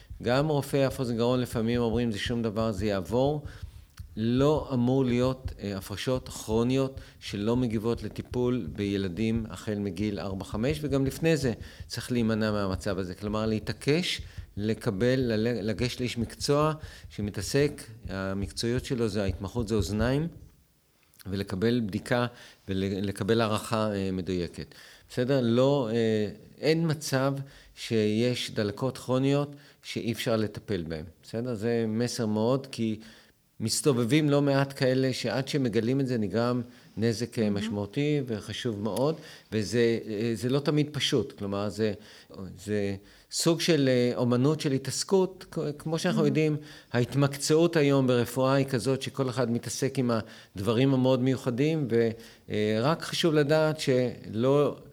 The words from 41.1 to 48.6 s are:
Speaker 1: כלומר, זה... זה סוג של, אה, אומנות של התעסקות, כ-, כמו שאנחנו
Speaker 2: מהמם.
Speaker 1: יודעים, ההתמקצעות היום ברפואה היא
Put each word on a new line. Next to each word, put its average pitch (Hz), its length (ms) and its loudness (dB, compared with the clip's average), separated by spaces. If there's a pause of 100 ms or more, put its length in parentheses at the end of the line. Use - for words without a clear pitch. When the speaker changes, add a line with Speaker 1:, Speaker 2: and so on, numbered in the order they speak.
Speaker 1:
כלומר, 101 300 -4
זה... 104 240 0 (720)
זה 101 320 -2 (340)
סוג 165 300 2
של, 143 280 4
אה, 123 280 2
אומנות 123 440 2
של 143 120 0
התעסקות, 185 800 0
כ-, - 80 -6 (200)
כמו 160 200 -4
שאנחנו 170 220 2
Speaker 2:
מהמם. 151 80 4
Speaker 1:
יודעים, 151 280 2 (360)
ההתמקצעות 143 840 2
היום 139 300 6
ברפואה 127 480 2
היא 135 120 4